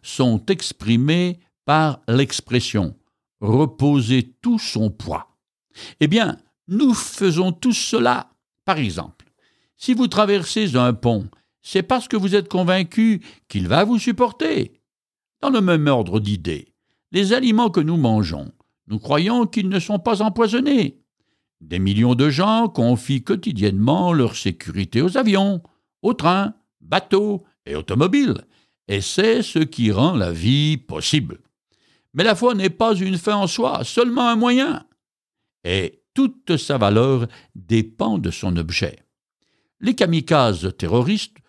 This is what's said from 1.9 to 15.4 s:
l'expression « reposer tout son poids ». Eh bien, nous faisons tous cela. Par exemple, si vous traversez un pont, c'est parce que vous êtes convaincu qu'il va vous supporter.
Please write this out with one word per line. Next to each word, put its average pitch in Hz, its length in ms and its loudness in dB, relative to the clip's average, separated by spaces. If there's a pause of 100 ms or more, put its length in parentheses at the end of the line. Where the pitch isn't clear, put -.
l'expression « 117 920 -2 (420)
reposer 131 1040 2
tout 240 160 0
son - 320 -2
poids ». - 480 -10 (640)
Eh 151 80 4
bien, 202 300 0 (300)
nous 233 260 2
faisons 185 580 0
tous 226 260 0
cela. - 540 -2 (340)
Par 170 140 0
exemple, - 520 -6 (460)
si - 160 -2
vous 240 140 2
traversez 196 680 0
un 123 180 2
pont, 107 360 -2 (320)
c'est 190 220 -2
parce 254 240 -2
que 226 100 -2
vous 190 180 0
êtes 190 140 0
convaincu 185 720 2 (260)
qu'il 92 200 -4
va 151 160 4
vous 226 160 0
supporter. - 800 -2 (600)